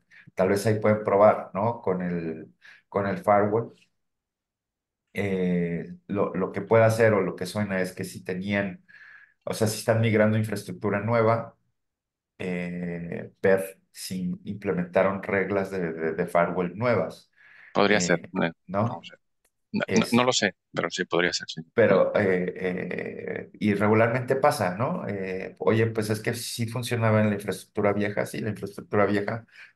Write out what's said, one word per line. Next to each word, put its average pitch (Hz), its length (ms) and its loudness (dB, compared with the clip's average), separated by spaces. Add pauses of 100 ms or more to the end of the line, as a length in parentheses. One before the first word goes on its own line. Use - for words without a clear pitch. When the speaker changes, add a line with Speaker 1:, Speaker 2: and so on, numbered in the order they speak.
(360)
Speaker 1:
Tal 95 140 2
vez 98 180 0
ahí 107 120 2
pueden 107 240 2
probar, 101 500 6
¿no? 110 280 -2
Con 90 200 -2
el, 82 520 -6 (360)
con 101 180 -2
el 95 120 -2
firewall, 104 540 2 (1400)
eh, 90 840 -2 (120)
lo, 101 280 -2
lo 92 160 -2
que - 100 -6
pueda 113 240 6
hacer 110 280 4
o 101 80 2
lo 90 140 -2
que 92 100 -6
suena 95 360 -2
es 92 120 -4
que 95 100 -10
si 92 200 -12
tenían, 95 640 -4 (580)
o - 100 -6
sea, 110 140 0
si 107 120 -4
están 110 220 2
migrando 107 360 4
infraestructura 101 640 -4
nueva, 113 560 0 (840)
eh, 87 1000 -8
ver 95 400 2 (100)
si 90 420 -6 (120)
implementaron 98 800 -2
reglas 95 480 -2
de, 87 220 -4
de, 80 200 -4
de 87 140 -4
firewall 87 500 -2
nuevas. 113 540 -2 (420)
Speaker 2:
Podría 101 260 4
Speaker 1:
Eh, - 0 -
Speaker 2:
ser, 87 220 2 (220)
eh, 82 80 0 (160)
Speaker 1:
¿no? 98 200 0
Speaker 2:
no 82 160 -8
sé. - 120 -20 (580)
No, - 200 -2
no, 92 160 2
Speaker 1:
Es - 20 0
Speaker 2:
no 117 140 4
lo 127 80 4
sé, 98 220 0 (180)
pero 87 180 -2
sí 92 140 -4
podría 85 280 2
ser, - 160 -8
sí. - 120 -10 (120)
Speaker 1:
Pero, 98 420 4
eh, 90 420 0
eh, - 960 -6
y 104 220 2
regularmente 113 600 4
pasa, 110 400 2
¿no? 147 320 -4
Eh, 95 520 -8
oye, 110 280 2
pues 110 220 -4
es 107 100 -2
que 117 140 -4
sí 117 340 -6
funcionaba 113 540 0
en 107 80 4
la 104 60 0
infraestructura 101 580 -2
vieja, 101 320 -2
sí, - 160 -8
la 110 80 -4
infraestructura 101 560 -2
vieja 104 400 -2 (300)